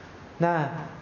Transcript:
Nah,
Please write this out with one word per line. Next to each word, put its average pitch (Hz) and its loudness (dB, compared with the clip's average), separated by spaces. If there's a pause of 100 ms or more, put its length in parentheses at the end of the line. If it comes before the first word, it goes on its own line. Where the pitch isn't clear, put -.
(360)
Nah, 160 2 (140)